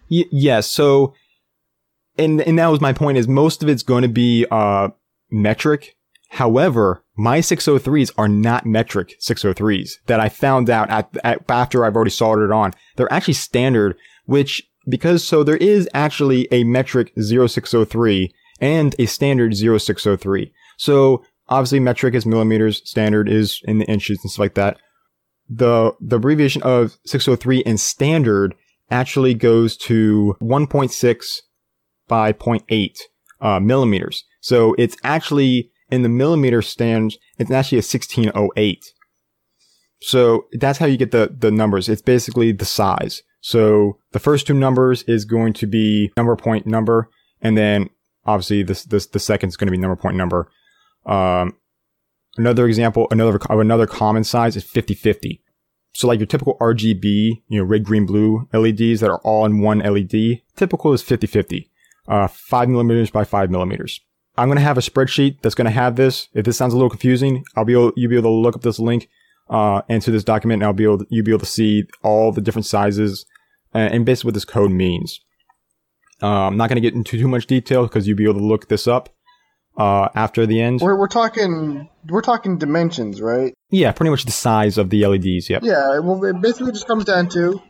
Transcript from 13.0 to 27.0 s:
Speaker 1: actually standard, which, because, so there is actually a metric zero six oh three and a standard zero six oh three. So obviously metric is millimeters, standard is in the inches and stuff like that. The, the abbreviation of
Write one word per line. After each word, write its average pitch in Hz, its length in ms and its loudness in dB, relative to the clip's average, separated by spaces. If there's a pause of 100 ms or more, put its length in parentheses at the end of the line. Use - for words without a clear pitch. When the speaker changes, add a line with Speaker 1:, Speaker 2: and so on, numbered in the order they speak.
Speaker 1:
actually 160 220 0
standard, 120 640 0 (300)
which, 139 360 0 (240)
because, 165 400 0
so 156 160 4
there 151 140 2
is 196 380 2
actually 139 580 0
a 123 100 4
metric 120 580 0
zero 117 260 2
six - 260 -6
oh 113 140 2
three 101 480 0 (260)
and 147 380 0
a 120 80 0
standard 123 480 0
zero 107 240 2
six - 280 -4
oh 101 80 2
three. 98 380 -4 (240)
So 135 480 2 (240)
obviously 135 320 0
metric 127 340 0
is 117 120 -2
millimeters, 110 600 0
standard 107 400 0
is 104 360 0
in 107 140 0
the 104 60 0
inches 104 380 -4
and 98 80 -10
stuff - 100 -8
like 98 140 -2
that. 101 240 -2 (720)
The, 117 520 2
the 117 160 -2
abbreviation 143 460 0
of 123 340 0 (100)